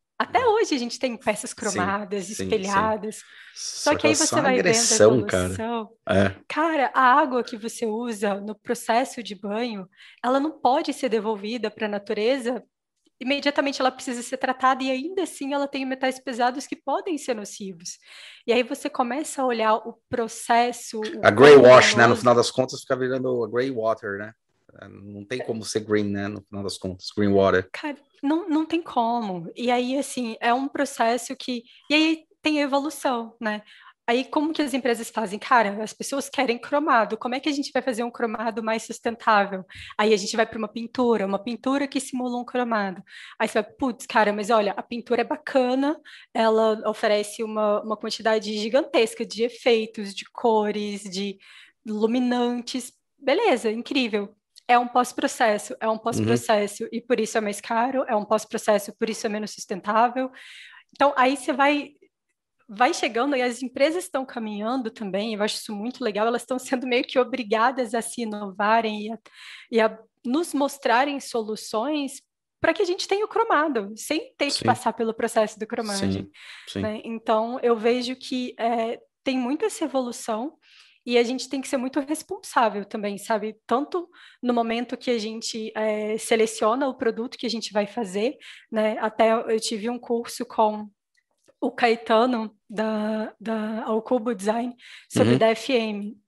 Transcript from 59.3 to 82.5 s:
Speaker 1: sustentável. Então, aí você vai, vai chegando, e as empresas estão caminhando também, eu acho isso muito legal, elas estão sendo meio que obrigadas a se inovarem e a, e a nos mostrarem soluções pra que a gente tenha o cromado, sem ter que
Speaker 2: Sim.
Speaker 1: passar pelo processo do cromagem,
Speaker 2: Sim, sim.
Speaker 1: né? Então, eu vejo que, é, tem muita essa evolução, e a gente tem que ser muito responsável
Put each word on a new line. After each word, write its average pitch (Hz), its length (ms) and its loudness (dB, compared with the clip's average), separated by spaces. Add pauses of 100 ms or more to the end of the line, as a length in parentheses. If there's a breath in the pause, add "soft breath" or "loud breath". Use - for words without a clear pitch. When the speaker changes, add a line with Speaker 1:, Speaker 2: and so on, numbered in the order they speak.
Speaker 1:
sustentável. 233 800 0 (600 loud breath)
Então, 277 260 2
aí 262 180 4
você 302 160 -4
vai, 285 420 2 (720)
vai 247 260 2
chegando, 269 420 0
e 247 60 0
as 247 220 -2
empresas 311 400 0
estão 262 200 -6
caminhando 220 680 -4
também, 202 420 -6
eu 202 80 -6
acho - 140 0
isso - 200 -10
muito 233 280 -8
legal, 208 240 0
elas 233 160 0
estão 254 160 -4
sendo 262 260 -2
meio 247 180 0
que - 140 -4
obrigadas 247 800 0
a 226 80 0
se - 180 -10
inovarem 214 840 -2
e 220 40 -8
a, 226 60 -10 (540 loud breath)
e 226 100 4
a 220 160 2 (260)
nos 302 300 -2
mostrarem 277 640 0
soluções 233 1000 -6 (400)
pra 320 100 4
que 359 120 -2
a - 20 2
gente 359 220 -4
tenha 415 180 0
o - 20 -6
cromado, 302 680 0
sem 311 420 -6
ter 285 140 0
que - 80 -2
Speaker 2:
Sim. - 60 -4
Speaker 1:
passar 233 280 2
pelo 226 220 -4
processo 220 420 0
do 208 80 -10
cromagem, 208 460 -4
Speaker 2:
Sim, 98 200 -6 (420 loud breath)
sim. 101 80 -4
Speaker 1:
né? 214 220 -6
Então, 226 600 -2
eu 233 120 4
vejo 240 400 0
que, 254 440 -6
é, 226 400 -2 (240)
tem 269 120 0
muita 262 300 0
essa 403 180 -4
evolução, 247 720 -4 (520 soft breath)
e 247 120 2
a 240 60 6
gente 247 260 -4
tem 277 100 -4
que 254 80 -8
ser 277 100 -2
muito 262 240 -2
responsável 269 840 -2